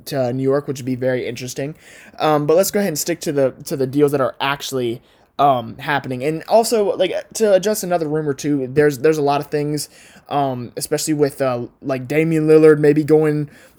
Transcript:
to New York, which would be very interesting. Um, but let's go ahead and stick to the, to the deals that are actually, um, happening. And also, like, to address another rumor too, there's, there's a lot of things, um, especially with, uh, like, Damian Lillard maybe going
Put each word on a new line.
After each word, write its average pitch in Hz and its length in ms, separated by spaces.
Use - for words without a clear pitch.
to 127 280
New 131 80
York, 139 260
which 135 120
would 123 60
be 127 100
very 127 320
interesting. 127 480
Um, 151 300
but 156 100
let's - 140
go 208 80
ahead 202 80
and 156 100
stick 170 240
to 165 100
the, 139 200
to 165 120
the 131 80
deals 143 280
that 143 60
are 120 220
actually, 131 640
um, 123 400
happening. 131 460
And 156 220
also, 214 500
like, 170 380
to 208 200
address 202 300
another 170 260
rumor 151 240
too, 139 340
there's, 147 300
there's 156 220
a - 20
lot 143 200
of 143 60
things, 147 420
um, 131 480
especially - 380
with, 143 260
uh, 123 280
like, 131 240
Damian 156 400
Lillard 156 320
maybe 151 240
going 151 480